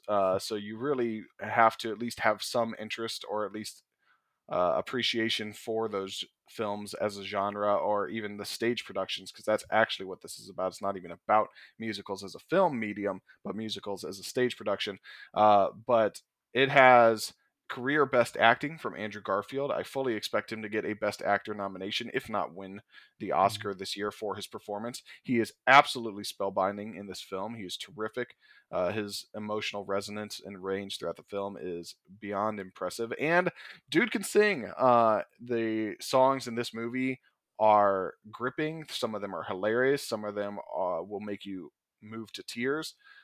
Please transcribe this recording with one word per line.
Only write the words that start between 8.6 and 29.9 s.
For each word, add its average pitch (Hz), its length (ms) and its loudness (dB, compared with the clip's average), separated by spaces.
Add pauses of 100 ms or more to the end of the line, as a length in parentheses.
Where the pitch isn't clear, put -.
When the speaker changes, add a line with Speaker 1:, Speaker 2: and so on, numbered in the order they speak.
Speaker 1:
productions, 95 460 -6
'cause - 120 -20
that's 107 280 0
actually 107 340 0
what 92 160 -10
this - 160 -16
is - 120 -18
about. 92 180 -4
It's 92 140 -8
not 98 160 -4
even 85 120 -12
about 107 400 2 (300)
musicals 101 440 -8
as 90 120 -12
a 85 40 -14
film 165 400 2
medium, 101 420 -2 (220)
but 95 120 -8
musicals 101 500 -8
as 98 140 -10
a 92 40 -16
stage 123 320 0
production. 101 440 -4 (340)
Uh, 104 380 6
but 110 500 0 (320)
it 131 160 4
has 123 640 8 (340)
career 139 380 2
Best 123 320 2
Acting 123 400 4
from 104 180 -8
Andrew 104 280 -8
Garfield. 127 480 -2
I - 100 -2
fully 131 320 -2
expect 107 380 -2
him 110 100 -8
to 107 80 -8
get 107 160 -2
a 104 80 -2
Best 104 300 -4
Actor 101 320 0
nomination, 98 580 -6
if 131 160 -4
not 92 240 -2
win 95 300 -14 (340)
the 98 140 -6
Speaker 2:
Mm-hmm. 71 80 2
Speaker 1:
Oscar 104 340 2
this 95 240 -10
year 101 140 -4
for 101 240 -6
his 101 100 -10
performance. 107 560 -10 (220)
He 123 160 2
is 110 120 0 (140)
absolutely 120 560 6
spellbinding 101 720 -2
in 101 120 -12
this 92 160 -10
film. 98 320 -8
He 110 80 -12
is 90 120 -10
terrific. 107 600 -8 (360)
Uh, 90 200 0
his 104 420 -6
emotional 107 500 -6
resonance 104 560 -6